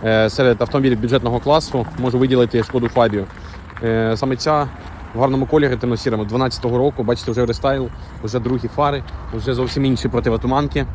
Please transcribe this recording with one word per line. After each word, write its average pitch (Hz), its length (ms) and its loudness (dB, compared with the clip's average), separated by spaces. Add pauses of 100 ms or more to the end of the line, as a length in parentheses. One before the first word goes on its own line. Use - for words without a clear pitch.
Е, 110 260 4
серед 123 320 2
автомобілів 127 380 2
бюджетного 120 400 0
класу 143 460 0 (120)
можу 123 200 0
виділити 123 440 4
Шкоду 120 260 -2
Фабію. 104 380 2 (560)
Е, 113 340 0
саме 131 200 0
ця 147 320 0 (460)
в 117 60 -2
гарному 135 260 2
кольорі, 143 300 4
темно-сірому, 113 480 -2
дванадцятого 120 540 0
року. 135 240 0
Бачите, 120 280 0
вже 120 160 2
рестайл, 131 420 -2 (360)
вже 117 160 -2
другі 120 280 -2
фари, 143 360 0 (300)
вже 139 200 -2
зовсім 131 300 -2
інші 131 240 0
противотуманки. 123 880 0